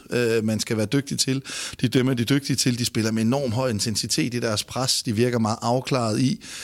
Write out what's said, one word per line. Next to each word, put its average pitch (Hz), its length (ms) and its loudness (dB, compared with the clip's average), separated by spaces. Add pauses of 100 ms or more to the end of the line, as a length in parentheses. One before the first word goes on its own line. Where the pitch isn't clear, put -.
øh, 113 340 2
man 110 160 0
skal 110 180 -2
være 107 80 2
dygtig 139 340 -2
til. 135 220 0 (400)
De 131 60 4
dømmer, 131 260 4
de 117 80 0
er 113 40 0
dygtige 139 300 0
til, 120 240 0
de 117 60 -2
spiller 110 260 0
med 110 100 0
enormt 123 320 2
høj 131 160 0
intensitet 113 640 -2
i 120 60 -4
deres 113 240 0
pres, - 400 -2
de 113 120 -2
virker 120 240 2
meget 113 220 2
afklaret 123 600 0
i, - 200 0 (220)